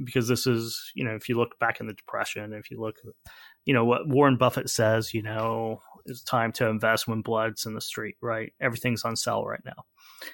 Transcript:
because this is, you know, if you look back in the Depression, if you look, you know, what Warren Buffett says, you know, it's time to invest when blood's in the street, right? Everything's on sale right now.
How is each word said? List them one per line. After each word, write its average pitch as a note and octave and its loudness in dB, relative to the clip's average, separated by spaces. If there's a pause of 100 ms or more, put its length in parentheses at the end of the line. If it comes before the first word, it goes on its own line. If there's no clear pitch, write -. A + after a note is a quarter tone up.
because A#2+ 0
this A#2+ 2
is, A#2 -2
you - -4
know, A2+ -2
if G#2+ -8
you A#2 0
look A#2 0
back A#2 0
in A2+ -10
the G#2+ -10
Depression, G#2+ -8
if G#2+ -14
you A2+ -10
look, A2 -6 (680)
you C#3 2
know, A#2 6
what A#2+ 2
Warren C3+ 6
Buffett B2+ 4
says, A2 2
you A2 -2
know, A2 -4 (280)
it's B2 -14
time A#2 2
to A#2+ 2
invest A2 2
when A2 -2
blood's A2+ -2
in A2 -8
the A#2+ -10
street, - -8
right? A2+ -6
Everything's A#2+ -2
on A#2 -2
sale G#2+ -2
right G#2+ -8
now. - -16 (480)